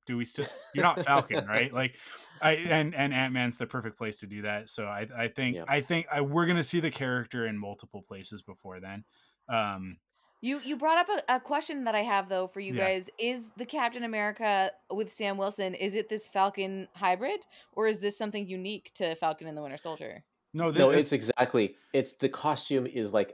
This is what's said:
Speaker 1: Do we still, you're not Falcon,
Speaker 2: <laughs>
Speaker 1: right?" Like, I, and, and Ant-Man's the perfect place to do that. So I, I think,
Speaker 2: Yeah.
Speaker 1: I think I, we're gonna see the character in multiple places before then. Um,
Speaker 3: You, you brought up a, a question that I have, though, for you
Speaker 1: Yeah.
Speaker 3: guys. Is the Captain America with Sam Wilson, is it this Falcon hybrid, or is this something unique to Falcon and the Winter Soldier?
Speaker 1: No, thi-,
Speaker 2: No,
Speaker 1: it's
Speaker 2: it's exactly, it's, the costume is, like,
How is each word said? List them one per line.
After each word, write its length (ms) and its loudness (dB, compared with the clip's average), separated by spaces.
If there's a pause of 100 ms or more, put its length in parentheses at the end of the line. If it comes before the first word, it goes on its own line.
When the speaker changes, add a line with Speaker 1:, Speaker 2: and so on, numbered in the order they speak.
Speaker 1:
Do 100 -2
we 80 -2
still, 220 -6 (260)
you're 100 0
not 200 6
Falcon, 420 2
Speaker 2:
<laughs> 20 -12
Speaker 1:
right?" 260 2
Like, 240 -2 (440)
I, 140 6
and, 400 2
and 180 0
Ant-Man's 460 0
the 80 -4
perfect 300 -6
place 240 -6
to 60 -12
do 160 -8
that. 260 -4
So 180 -6
I, 280 -6
I 140 4
think, 300 0
Speaker 2:
Yeah. 80 -8
Speaker 1:
I 140 4
think 300 0
I, 100 2
we're 260 4
gonna 160 6
see 180 2
the 100 0
character 560 -2
in 120 -4
multiple 440 -10
places 400 -12
before 380 -14
then. 240 -10 (440)
Um, 500 -2 (440)
Speaker 3:
You, 180 -4
you 160 -6
brought 200 4
up 120 2 (180)
a, 80 4
a 60 2
question 420 -4
that 120 0
I 80 2
have, 260 0
though, 180 0
for 140 -10
you 120 -6
Speaker 1:
Yeah. 0 -
Speaker 3:
guys. 360 0 (100)
Is 380 -2
the 80 -8
Captain 380 -2
America 680 0 (180)
with 240 -4
Sam 240 -2
Wilson, 380 -2
is 200 -2
it 120 -2
this 220 -6
Falcon 640 0
hybrid, 460 0 (320)
or 140 0
is 120 0
this 180 -2
something 300 -4
unique 480 -8
to 200 0
Falcon 320 -2
and 100 -8
the 40 -8
Winter 160 -10
Soldier? 460 -10 (300)
Speaker 1:
No, 200 2
thi-, 60 4
Speaker 2:
No, 120 10
Speaker 1:
it's 200 6
Speaker 2:
it's 0 -
exactly, 640 2 (180)
it's, 220 2
the 140 0
costume 580 0
is, 260 -2
like, 200 4